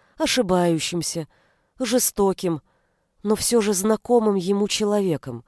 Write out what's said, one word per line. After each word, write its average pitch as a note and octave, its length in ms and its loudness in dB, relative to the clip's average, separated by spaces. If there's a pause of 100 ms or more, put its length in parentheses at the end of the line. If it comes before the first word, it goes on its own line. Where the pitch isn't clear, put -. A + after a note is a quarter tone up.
(160)
ошибающимся, F3 1120 0 (500)
жестоким, G3 840 0 (600)
но G#3 140 0
все A#3+ 240 2
же G#3 140 0
знакомым G#3+ 640 2
ему G3+ 320 0
человеком. F#3 800 -2